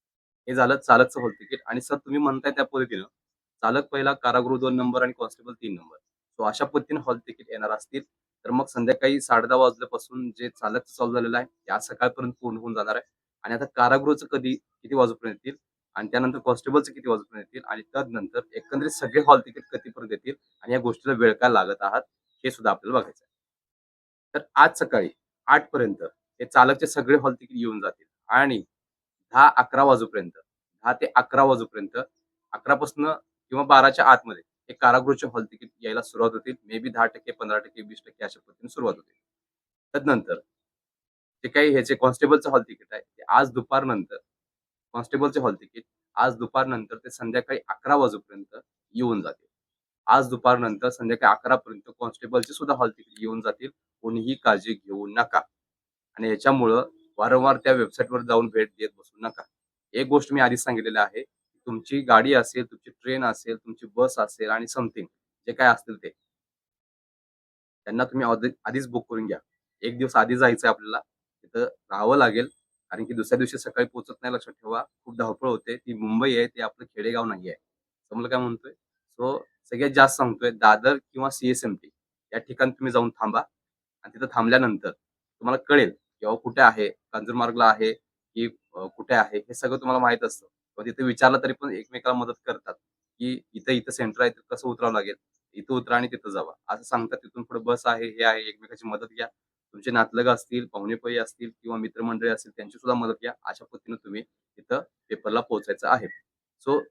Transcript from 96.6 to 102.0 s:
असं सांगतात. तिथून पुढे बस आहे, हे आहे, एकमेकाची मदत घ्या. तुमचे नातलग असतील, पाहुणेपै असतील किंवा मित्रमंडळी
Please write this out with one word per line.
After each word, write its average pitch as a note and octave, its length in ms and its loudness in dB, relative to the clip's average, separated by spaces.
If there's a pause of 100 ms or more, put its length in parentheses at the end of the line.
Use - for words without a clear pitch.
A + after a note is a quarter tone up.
असं G#2+ 160 -10
सांगतात. A#2 340 -4
तिथून A#2+ 260 -16
पुढे A#2 160 -10
बस A#2+ 260 -4
आहे, A#2 220 -2
हे A2+ 160 -6
आहे, A2 240 0
एकमेकाची A2 400 -16
मदत A2 180 -8
घ्या. A2+ 220 -10 (460)
तुमचे G#2 180 -10
नातलग A#2 360 0
असतील, B2 380 -2
पाहुणेपै A2+ 500 -8
असतील A2+ 360 -8 (100)
किंवा A2+ 160 -10
मित्रमंडळी A2+ 520 -6